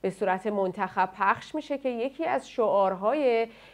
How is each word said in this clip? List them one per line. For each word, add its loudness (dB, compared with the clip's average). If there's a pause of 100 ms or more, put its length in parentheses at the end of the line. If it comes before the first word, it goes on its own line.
به 0
صورت 0
منتخب 0 (100)
پخش 0
می‌شه -6
که -4
یکی -4
از -2
شعارهای 2 (280)